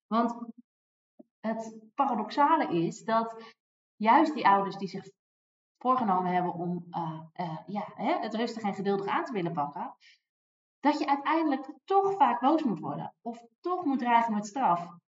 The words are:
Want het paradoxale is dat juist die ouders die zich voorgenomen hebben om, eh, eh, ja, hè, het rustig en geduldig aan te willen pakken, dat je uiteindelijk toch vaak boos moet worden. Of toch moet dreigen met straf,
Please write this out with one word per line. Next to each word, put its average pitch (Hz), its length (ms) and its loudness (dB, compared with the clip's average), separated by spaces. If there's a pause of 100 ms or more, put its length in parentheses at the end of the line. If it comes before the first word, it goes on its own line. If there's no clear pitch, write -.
Want 226 280 2 (1040)
het 220 360 -6 (180)
paradoxale 240 920 2
is - 200 -6
dat - 500 -2 (420)
juist 240 380 6
die 214 120 -2
ouders 196 300 4
die 196 120 -8
zich 196 160 -12 (760)
voorgenomen 196 540 2
hebben 175 200 0
om, 175 380 -6
eh, 160 300 -6 (120)
eh, 165 340 -6
ja, 196 180 -6 (100)
hè, 294 260 -2
het 220 140 -6
rustig 220 280 -4
en 202 120 -2
geduldig 196 320 -2
aan 302 180 -2
te 294 80 -10
willen 170 200 -4
pakken, - 420 -6 (840)
dat - 180 2
je - 80 -4
uiteindelijk 285 640 0 (140)
toch 392 280 4
vaak - 280 2
boos 302 220 4
moet 190 180 -2
worden. 156 420 -8
Of 233 240 -10 (140)
toch 359 240 -4
moet 269 140 0
dreigen 233 360 4
met 208 120 -2
straf, 180 420 0 (180)